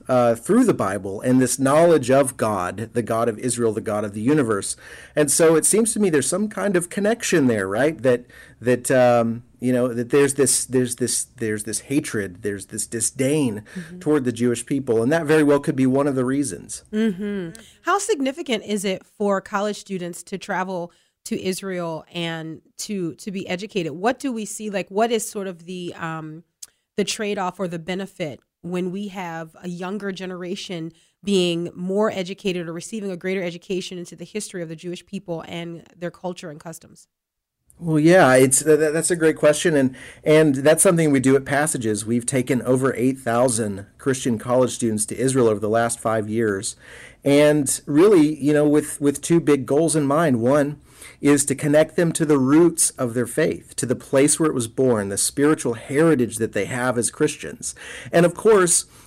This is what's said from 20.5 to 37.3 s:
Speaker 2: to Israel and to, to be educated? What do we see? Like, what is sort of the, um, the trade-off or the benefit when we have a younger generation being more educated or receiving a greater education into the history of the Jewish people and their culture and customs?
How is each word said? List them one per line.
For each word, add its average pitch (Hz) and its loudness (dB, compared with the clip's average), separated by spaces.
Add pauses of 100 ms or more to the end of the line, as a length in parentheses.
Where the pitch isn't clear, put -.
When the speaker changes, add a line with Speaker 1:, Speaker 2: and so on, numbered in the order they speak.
Speaker 2:
to - -6
Israel 180 -6
and 165 -8 (180)
to, 180 -6
to - -14
be 190 -8
educated? 180 -6
What 185 -2
do 269 -6
we 226 -8
see? 214 -10
Like, 202 -6
what 220 0
is 220 -2
sort 196 -10
of 170 -14
the, 180 -10
um, 160 -10 (540)
the 208 0
trade-off 202 -6
or 190 -4
the 170 -8
benefit 180 -10 (220)
when 180 -6
we 202 -8
have 165 -12
a 180 -10
younger 185 -8
generation 180 -10 (300)
being 175 0
more 190 0
educated 185 -6
or 165 -10
receiving 196 -10
a 180 -8
greater 190 -4
education 180 -8
into 175 -16
the 170 -16
history 196 -10
of 160 -10
the 160 -12
Jewish 180 -12
people 175 -10
and 170 -12 (120)
their 170 -8
culture 180 -12
and 147 -16
customs? - -20 (720)